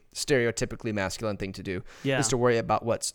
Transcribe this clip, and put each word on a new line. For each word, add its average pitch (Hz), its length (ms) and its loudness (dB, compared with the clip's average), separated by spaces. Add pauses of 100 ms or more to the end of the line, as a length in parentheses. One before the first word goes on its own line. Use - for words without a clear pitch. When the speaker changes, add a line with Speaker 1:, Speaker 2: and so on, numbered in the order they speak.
(140)
Speaker 1:
stereotypically 117 800 0
masculine 101 420 -2
thing 95 180 -6
to 95 80 -12
do, 92 200 -4 (220)
Speaker 2:
Yeah. 135 160 2
Speaker 1:
is - 80 2
to 131 80 2
worry 120 220 4
about 107 260 0
what's - 300 0